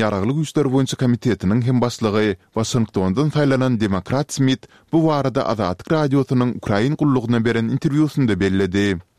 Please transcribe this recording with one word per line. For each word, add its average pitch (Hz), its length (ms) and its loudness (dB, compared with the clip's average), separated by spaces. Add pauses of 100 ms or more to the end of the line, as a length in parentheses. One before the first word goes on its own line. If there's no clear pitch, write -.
ýaragly 107 340 0
güýçler 151 320 -2
boýunça 135 320 -2
komitetiniň 117 640 0
hem 127 160 0
başlygy, 107 560 0 (160)
Washingtondan 110 800 -2
saýlanan 131 480 0
Demokrat 107 520 -2
Smith 131 360 -2 (240)
bu 160 160 2
barada 135 400 0
Azatlyk 98 440 -2
Radiosynyň 135 680 0
Ukrain 117 400 0
gullugyna 120 440 2
beren 113 280 0
interwýusynda 135 680 0
belledi. 95 600 0 (180)